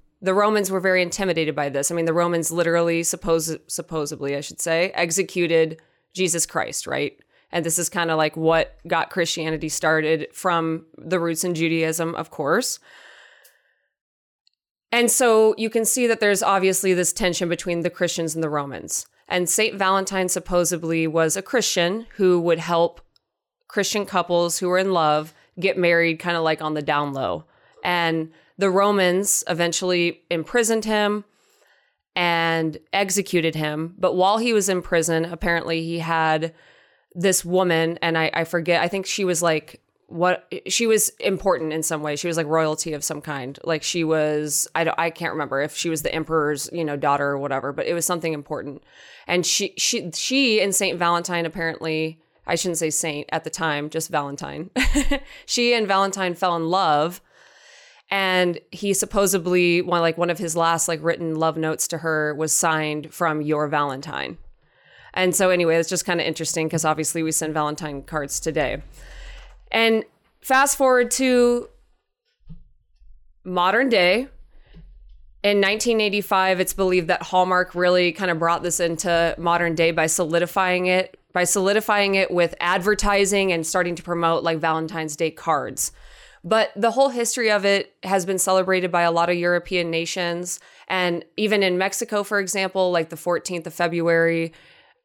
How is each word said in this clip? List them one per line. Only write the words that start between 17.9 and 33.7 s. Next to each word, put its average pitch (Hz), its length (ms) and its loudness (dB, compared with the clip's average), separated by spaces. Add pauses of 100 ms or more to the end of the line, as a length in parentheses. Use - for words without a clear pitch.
and 160 80 -2
the 156 60 -2
Romans. 143 560 -6 (220)
And 180 220 -2
Saint 220 280 0
Valentine 190 500 0
supposedly 170 800 0
was 160 300 2
a 196 40 -4
Christian 196 720 0
who 180 260 4
would 170 180 2
help 170 420 0 (680)
Christian 202 380 -2
couples 175 540 0
who 185 100 -2
were 180 100 2
in 190 120 0
love 156 420 2 (240)
get 185 200 0
married 170 420 2
kinda, 175 220 -2
like, 160 200 0
on 156 120 -2
the 151 80 -2
down 147 320 0
low. 90 320 -4 (360)
And 165 500 0 (260)
the 196 120 2
Romans 196 760 2
eventually 170 840 0
imprisoned 220 540 0
him 208 400 0 (880)
and 165 640 0 (140)
executed 185 640 0
him. 156 420 -4